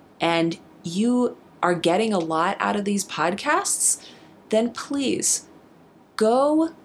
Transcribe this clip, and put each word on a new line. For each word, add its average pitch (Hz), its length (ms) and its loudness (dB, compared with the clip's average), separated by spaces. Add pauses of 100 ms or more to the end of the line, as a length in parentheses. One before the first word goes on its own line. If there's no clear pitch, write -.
(200)
and 165 380 0 (240)
you 233 560 0 (240)
are 175 120 2
getting 190 380 0
a 196 60 2
lot 165 420 -2
out 202 160 0
of 202 80 -2
these 202 220 -2
podcasts, 285 1000 -2 (440)
then 226 200 2
please - 800 -2 (680)
go 285 580 4 (100)